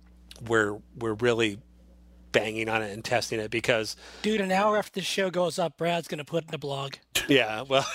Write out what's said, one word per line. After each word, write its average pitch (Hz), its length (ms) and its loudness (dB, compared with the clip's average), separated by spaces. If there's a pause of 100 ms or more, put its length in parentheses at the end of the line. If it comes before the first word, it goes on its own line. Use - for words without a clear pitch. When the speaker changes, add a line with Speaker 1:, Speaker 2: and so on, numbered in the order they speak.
(460)
Speaker 1:
we're, 107 320 4 (180)
we're 113 180 -2
really 113 440 2 (760)
banging 110 360 0
on 110 140 0
it 104 100 -6
and 110 120 -10
testing 113 340 0
it 107 100 -4
because 110 460 0 (280)
Speaker 2:
Dude, 214 180 2
an 190 100 0
hour 208 260 4
after 196 220 -2
the 175 60 -4
show 190 260 0
goes 175 260 0
up, 165 200 -2
Brad's 170 320 -2
gonna 151 160 -8
put 160 240 -4
in - 40 -10
a 156 60 -6
blog. 139 360 -6 (340)
Speaker 1:
Yeah, 117 340 4
well, 135 320 2